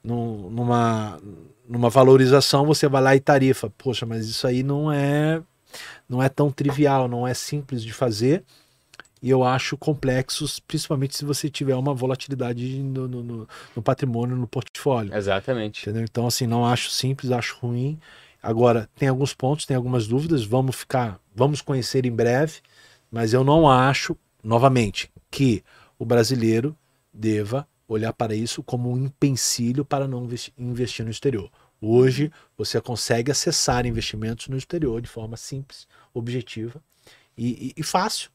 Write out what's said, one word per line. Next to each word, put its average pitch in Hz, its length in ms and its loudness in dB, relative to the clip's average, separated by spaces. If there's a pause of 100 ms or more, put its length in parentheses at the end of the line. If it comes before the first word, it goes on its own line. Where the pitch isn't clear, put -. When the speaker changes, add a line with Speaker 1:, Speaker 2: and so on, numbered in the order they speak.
Speaker 1:
num, 113 460 -4
numa, 113 680 0 (500)
numa 120 200 2
valorização, 131 760 8
você 151 220 4
vai 135 140 2
lá 131 140 6
e 135 40 6
tarifa. 135 580 2
Poxa, 120 300 -6
mas 113 200 -6
isso 113 200 -4
aí 127 160 0
não 143 280 0
é, 147 480 0 (680)
não 123 140 0
é 135 60 4
tão 147 220 0
trivial, 139 560 2
não 123 200 -2
é 127 80 -2
simples 135 480 -8
de 110 100 -12
fazer. 127 500 0 (760)
E 123 80 -4
eu 131 140 4
acho 127 340 0
complexos, 131 840 -2
principalmente 139 560 -4
se 147 100 -8
você 147 220 -4
tiver 135 280 -2
uma 135 180 0
volatilidade 127 840 -4
no, 131 280 -6
no, 123 160 -8
no, 117 260 -12 (260)
no 120 80 -6
patrimônio, 123 520 -2
no 123 120 -4
portfólio. 120 680 -4
Speaker 2:
Exatamente. 104 680 -4
Speaker 1:
Entendeu? 113 200 -4
Então, 117 220 -4
assim, 120 220 -2
não 120 180 0
acho 120 240 0
simples, 131 420 -4
acho - 300 -4
ruim. 123 380 -4 (420)
Agora, 117 560 2
tem 139 120 2
alguns 131 260 0
pontos, 143 300 -2
tem 131 120 -2
algumas 123 300 -2
dúvidas, 139 360 0
vamos 127 320 0
ficar, 117 440 -4 (160)
vamos 143 260 2
conhecer 131 420 -2
em 127 80 -2
breve, 123 500 0 (500)
mas 113 200 -2
eu 127 120 4
não 151 260 8
acho, 131 480 4 (260)
novamente, 117 680 2 (180)
que 123 340 2 (360)
o - 60 -6
brasileiro 117 720 2 (340)
deva 110 560 -2 (200)
olhar 110 260 -2
para 110 220 -4
isso 117 260 -4
como 123 300 -4
um 131 140 -2
empecilho 135 800 0
para 139 240 -2
não 123 180 -6
investi-, 117 300 -10
investir 120 480 -6
no 113 60 -6
exterior. 110 400 -4 (320)
Hoje, 127 500 4 (240)
você 110 240 -4
consegue 120 520 -2
acessar 131 560 0
investimentos 113 600 -6
no 131 80 -6
exterior 131 460 -4
de 120 60 -12
forma 110 280 -12
simples, - 520 -14 (260)
objetiva 120 680 -8 (560)
e, 120 400 -6
e, 156 60 -10
e - 0 -
fácil - 540 -2